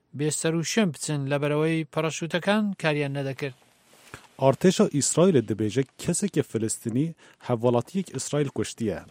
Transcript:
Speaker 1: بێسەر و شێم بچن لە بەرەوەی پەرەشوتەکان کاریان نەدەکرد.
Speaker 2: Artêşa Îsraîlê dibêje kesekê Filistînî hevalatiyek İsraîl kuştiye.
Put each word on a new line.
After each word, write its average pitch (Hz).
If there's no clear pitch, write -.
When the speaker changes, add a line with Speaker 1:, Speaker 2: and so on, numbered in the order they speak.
Speaker 1:
بێسەر 156
و 165
شێم 214
بچن 151
لە 147
بەرەوەی 156
پەرەشوتەکان 170
کاریان 147
نەدەکرد. 135
Speaker 2:
Artêşa 180
Îsraîlê 156
dibêje 107
kesekê 175
Filistînî 117
hevalatiyek 123
İsraîl 147
kuştiye. 104